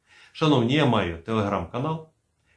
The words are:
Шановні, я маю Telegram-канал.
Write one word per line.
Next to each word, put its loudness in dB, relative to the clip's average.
Шановні, 2
я 4
маю 0
Telegram-канал. -4